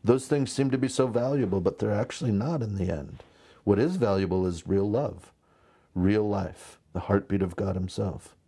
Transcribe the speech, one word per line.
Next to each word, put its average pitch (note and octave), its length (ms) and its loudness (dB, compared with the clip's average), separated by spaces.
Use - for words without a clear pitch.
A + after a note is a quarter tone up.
Those B2+ 240 4
things C#3+ 260 0
seem C#3 180 0
to C3 80 0
be B2+ 100 0
so C3 180 2
valuable, A#2+ 540 0
but - 180 0
they're G#2+ 140 0
actually G#2+ 400 -2
not B2+ 300 0
in G#2 120 -4
the F#2 160 -2
end. D2+ 320 -8
What G2+ 140 4
is E3 180 2
valuable F#2+ 500 2
is F2 200 -4
real G2 220 2
love, G#2 440 -4
real G#2 340 2
life, F#2+ 500 -6
the G2 80 -4
heartbeat G2 400 0
of F#2 160 -2
God F#2 180 -2
himself. F#2 600 -6